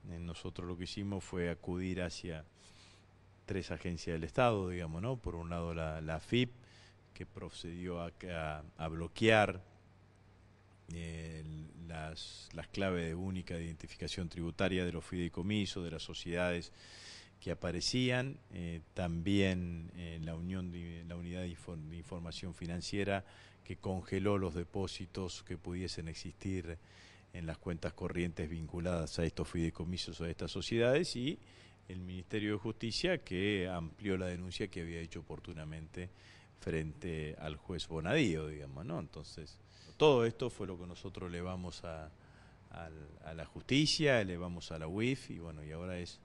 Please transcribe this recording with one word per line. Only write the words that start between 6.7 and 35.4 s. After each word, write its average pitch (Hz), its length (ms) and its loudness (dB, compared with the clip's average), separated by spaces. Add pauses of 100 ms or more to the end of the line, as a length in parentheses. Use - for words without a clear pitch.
que 90 120 -8
procedió 90 760 -6
a, 85 140 -4 (180)
a, 78 320 -2 (140)
a 80 100 0
bloquear, 92 760 6 (1300)
eh, 82 500 -6 (440)
las, 80 680 -6
las 82 140 -6
claves 90 400 4
de 82 80 0
única 92 400 -2
de 82 100 -2
identificación 82 640 -4
tributaria 90 560 2
de 87 60 2
los 85 120 -4
fideicomisos, 92 800 0
de 85 60 -2
las 80 140 -6
sociedades 87 680 0 (680)
que - 120 -6
aparecían, 127 840 2 (140)
eh, 85 300 -4 (120)
también, 90 1040 4
eh, 82 280 -6
la 82 120 -2
Unión 90 360 -2
de, 85 360 -8
la 85 80 -6
Unidad 87 260 -4
de 87 140 -4
Infor-, 78 340 -8
de 85 80 -8
Información 85 560 -6
Financiera, 95 680 0 (400)
que 92 140 -8
congeló 95 600 2
los 92 160 2
depósitos 90 880 -4
que 87 160 -8
pudiesen 87 500 -4
existir 85 680 -4 (560)
en 85 140 -4
las 80 100 -2
cuentas 87 360 -2
corrientes 87 540 0
vinculadas 82 680 0
a 85 80 4
estos 80 220 0
fideicomisos 85 720 0
o 82 40 -2
a 85 40 0
estas 92 220 -4
sociedades, 120 640 4
y 135 240 0 (480)
el 92 120 -6
Ministerio 92 540 0
de 101 60 0
Justicia, 117 640 0
que 95 440 2
amplió 90 500 0
la 92 100 0
denuncia 90 400 -2
que 90 140 -6
había 85 180 -4
hecho 82 220 -6
oportunamente 80 880 -8 (500)